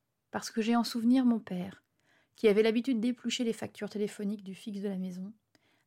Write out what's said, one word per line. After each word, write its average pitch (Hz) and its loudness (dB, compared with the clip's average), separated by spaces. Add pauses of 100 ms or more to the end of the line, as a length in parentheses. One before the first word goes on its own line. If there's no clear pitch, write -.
(300)
parce - -6
que 226 -2
j'ai 233 2
en 233 4
souvenir 247 4
mon 233 2
père, 185 -8 (540)
qui - 4
avait 208 8
l'habitude 226 2
d'éplucher 240 -2
les 226 0
factures 208 -8
téléphoniques 202 -4
du 190 -12
fixe 202 -10
de 208 -4
la 196 -4
maison, 185 -8 (540)